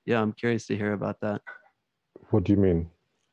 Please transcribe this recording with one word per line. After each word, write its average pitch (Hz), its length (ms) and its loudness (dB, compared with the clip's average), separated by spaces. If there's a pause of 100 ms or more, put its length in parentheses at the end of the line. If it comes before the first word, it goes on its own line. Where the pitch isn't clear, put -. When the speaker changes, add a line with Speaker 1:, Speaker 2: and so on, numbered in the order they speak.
Speaker 1:
Yeah, 113 160 0
I'm 107 120 -2
curious 117 340 -4
to 107 80 -4
hear 104 160 -4
about 101 300 -6
that. 104 200 -6 (880)
Speaker 2:
What 107 120 4
do 101 80 2
you 98 80 4
mean? 85 300 2 (420)